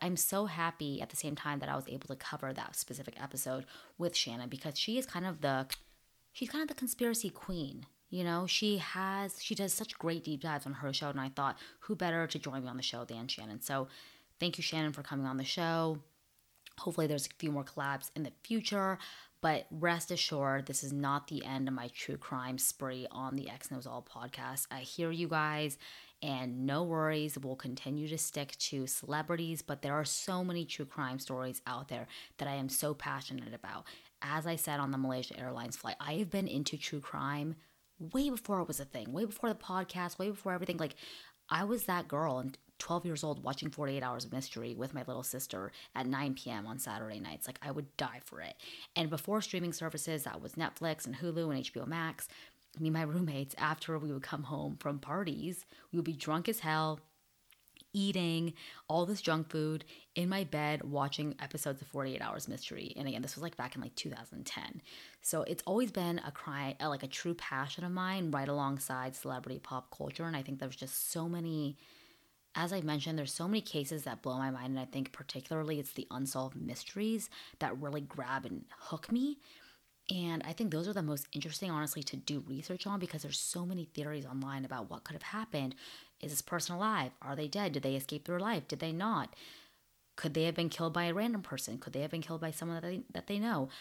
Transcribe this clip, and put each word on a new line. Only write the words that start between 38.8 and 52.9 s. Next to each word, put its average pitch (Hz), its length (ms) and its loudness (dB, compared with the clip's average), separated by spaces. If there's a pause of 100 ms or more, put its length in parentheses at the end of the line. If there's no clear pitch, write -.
a 139 40 -4
thing, 120 280 -4
way 185 100 2
before 220 240 0
the 214 80 4
podcast, 180 640 -2
way 190 100 2
before 196 220 -2
everything. 180 240 2
Like, 156 200 0 (540)
I 160 140 4
was 226 220 2
that 175 240 2
girl 143 300 4
and 135 180 -4 (220)
twelve 170 260 0
years 160 180 0
old 143 180 0
watching 135 280 -2
forty-eight 139 340 0
Hours 127 220 -2
of 117 80 -6
Mystery 120 420 -2
with 131 180 -2
my 131 140 -4
little 127 160 -4
sister 101 480 -4 (240)
at 127 100 0
nine 135 280 2
P 127 180 -4
M 107 160 -4
on 123 120 -6
Saturday 107 420 -4
nights. 80 260 -6
Like, 127 140 -10
I 143 100 -4
would 143 240 -4
die 123 300 -2
for 71 160 -12
it. - 140 -8 (380)
And 165 160 2
before 196 320 2
streaming 175 300 0
services, 156 520 -2
that - 180 -4
was - 120 -8
Netflix 160 520 0
and 139 100 -4
Hulu 165 340 0
and 139 80 2
H 131 160 -2
B 120 60 -4
O 131 60 -4
Max, 165 420 -2 (520)
me 160 80 4
and 160 60 6